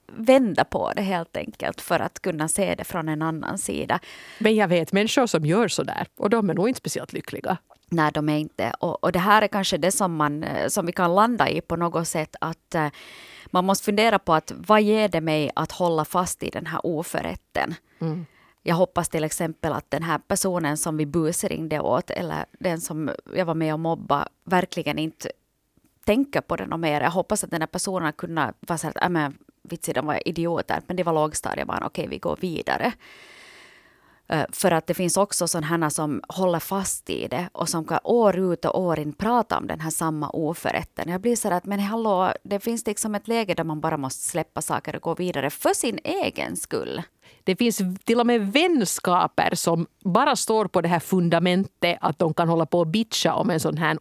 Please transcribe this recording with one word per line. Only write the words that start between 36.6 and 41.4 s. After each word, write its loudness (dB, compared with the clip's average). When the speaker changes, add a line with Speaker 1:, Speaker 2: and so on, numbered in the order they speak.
Speaker 1:
i -4
det -4
och -4
som -2
kan 0
år 4
ut -4
och 2
år 0
in -4
prata 0
om -4
den -6
här -6
samma -2
oförrätten. -4
Jag -4
blir 2
så -2